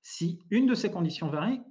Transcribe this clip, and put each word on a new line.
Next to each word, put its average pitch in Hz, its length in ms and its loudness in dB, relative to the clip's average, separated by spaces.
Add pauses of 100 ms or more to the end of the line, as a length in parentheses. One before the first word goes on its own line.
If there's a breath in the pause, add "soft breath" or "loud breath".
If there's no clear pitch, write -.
si - 380 -4 (100)
une 247 160 4
de 247 80 6
ces 214 160 0
conditions 170 380 -2
varie, 185 440 -2